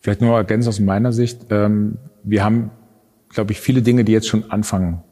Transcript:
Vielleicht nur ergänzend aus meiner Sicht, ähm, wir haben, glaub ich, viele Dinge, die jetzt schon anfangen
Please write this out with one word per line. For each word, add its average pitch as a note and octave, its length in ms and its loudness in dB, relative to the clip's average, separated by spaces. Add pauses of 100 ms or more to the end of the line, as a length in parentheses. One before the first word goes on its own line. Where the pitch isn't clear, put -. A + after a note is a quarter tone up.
Vielleicht G2+ 180 -2
nur A#2 140 4
ergänzend A2 340 0
aus G2+ 100 -6
meiner G2+ 320 2
Sicht, A#2+ 400 -2
ähm, G#2 480 0 (240)
wir G#2 200 0
haben, A2 280 0 (580)
glaub G#2 220 -4
ich, G2+ 100 -6
viele B2+ 220 0
Dinge, A#2+ 200 2
die G#2+ 80 2
jetzt A2 160 2
schon G#2+ 220 -2
anfangen F#2 640 -4